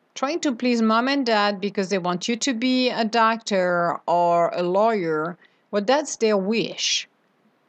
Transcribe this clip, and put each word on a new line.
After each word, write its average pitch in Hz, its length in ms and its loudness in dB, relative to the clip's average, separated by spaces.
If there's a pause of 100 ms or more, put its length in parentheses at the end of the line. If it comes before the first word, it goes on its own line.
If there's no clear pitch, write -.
(160)
Trying 302 240 -4
to 285 160 -2
please 240 260 0
mom 226 260 2
and 277 160 0
dad 208 380 0
because 196 280 -4
they 196 100 0
want 175 280 -4
you 240 100 0
to 262 180 -2
be 254 340 0
a 214 160 -2
doctor 202 1000 0
or 170 480 4
a 180 80 -2
lawyer, 175 760 0 (320)
well, 208 140 -2
that's 277 320 0
their 214 200 2
wish. 196 720 -2 (600)